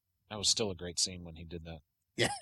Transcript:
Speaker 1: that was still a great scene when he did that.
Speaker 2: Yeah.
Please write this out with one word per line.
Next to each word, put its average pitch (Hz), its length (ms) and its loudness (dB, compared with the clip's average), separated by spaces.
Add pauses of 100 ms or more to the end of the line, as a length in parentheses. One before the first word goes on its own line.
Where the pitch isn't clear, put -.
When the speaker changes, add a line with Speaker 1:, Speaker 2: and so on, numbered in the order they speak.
(300)
Speaker 1:
that 107 80 -4
was 98 100 2
still 110 220 4
a 92 40 0
great 87 240 -6
scene 90 240 0
when 85 140 -12
he 87 80 -10
did 82 220 -8
that. 82 140 -8 (360)
Speaker 2:
Yeah. 113 120 6 (140)